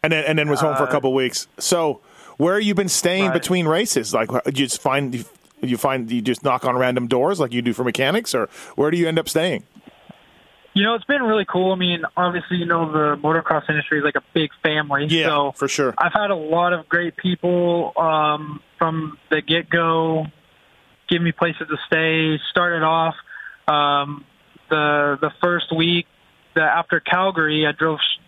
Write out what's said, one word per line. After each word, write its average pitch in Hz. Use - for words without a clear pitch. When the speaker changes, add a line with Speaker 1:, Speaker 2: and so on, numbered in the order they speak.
Speaker 1:
And 156
then, 156
and 156
then 151
was 143
home 147
for 139
a -
Speaker 2:
uh, 127
Speaker 1:
couple 135
weeks. 131
So 165
where 180
you 208
been 190
staying 185
Speaker 2:
Right. 175
Speaker 1:
between 175
races? 156
Like, 113
wh-, 123
you 139
just 131
find, 135
you, 117
you 123
find 131
you 120
just 117
knock 127
on 127
random 123
doors 135
like 127
you 120
do 120
for 127
mechanics, 135
or 113
where 147
do 175
you 170
end 160
up 160
staying? 165
Speaker 2:
You 196
know, 226
it's 214
been 285
really 220
cool. 185
I -
mean, 175
obviously, 180
you 170
know, 170
the 151
motocross 156
industry 151
is 143
like 147
a 139
big 156
family. 151
Speaker 1:
Yeah, 160
Speaker 2:
So 143
Speaker 1:
for -
sure. 131
Speaker 2:
I've 170
had 208
a 190
lot 170
of 165
great 170
people, 175
um, 151
from 160
the 156
get-go 160
give 175
me 170
places 165
to 151
stay. 160
Started 175
off, 165
um, 143
the, 147
the 151
first 175
week 170
that 160
after 170
Calgary, 165
I 147
drove 156